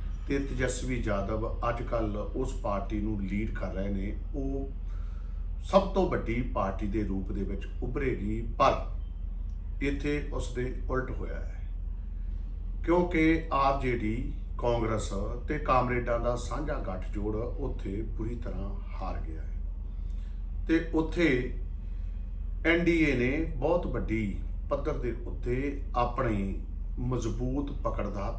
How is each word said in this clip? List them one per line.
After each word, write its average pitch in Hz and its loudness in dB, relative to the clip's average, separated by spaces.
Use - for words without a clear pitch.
ਤੇ 139 2
ਤੇਜਸਵੀ 127 0
ਯਾਦਵ 107 0
ਅੱਜ 117 0
ਕੱਲ੍ਹ 110 0
ਉਸ 127 0
ਪਾਰਟੀ 101 0
ਨੂੰ 104 0
ਲੀਡ 101 0
ਕਰ - -2
ਰਹੇ 98 0
ਨੇ, 98 0
ਉਹ 135 0
ਸਭ 190 6
ਤੋਂ 185 6
ਵੱਡੀ 110 2
ਪਾਰਟੀ 101 0
ਦੇ 104 0
ਰੂਪ 95 -2
ਦੇ 98 0
ਵਿੱਚ 98 -2
ਉੱਭਰੇਗੀ, 110 0
ਪਰ 135 6
ਇੱਥੇ 147 0
ਉਸ 123 -2
ਦੇ 123 -2
ਉਲਟ 127 0
ਹੋਇਆ - -4
ਹੈ, - -4
ਕਿਉਂਕਿ 160 4
ਆਰ 135 4
ਜੇ 123 2
ਡੀ, 113 0
ਕਾਂਗਰਸ 113 2
ਤੇ 151 0
ਕਾਮਰੇਡਾਂ 123 2
ਦਾ 120 2
ਸਾਂਝਾ 147 -2
ਗੱਠਜੋੜ 101 -2
ਉੱਥੇ 101 -2
ਬੁਰੀ 110 -2
ਤਰ੍ਹਾਂ 98 -4
ਹਾਰ - -4
ਗਿਆ - -4
ਹੈ - -6
ਤੇ 165 4
ਉੱਥੇ 156 2
ਐਨ 170 6
ਡੀ 170 6
ਏ 147 6
ਨੇ 123 4
ਬਹੁਤ 160 2
ਵੱਡੀ 110 0
ਪੱਧਰ 147 0
ਦੇ 120 -2
ਉੱਤੇ 120 -2
ਆਪਣੀ 110 2
ਮਜ਼ਬੂਤ 123 0
ਪਕੜ 110 0
ਦਾ 98 -2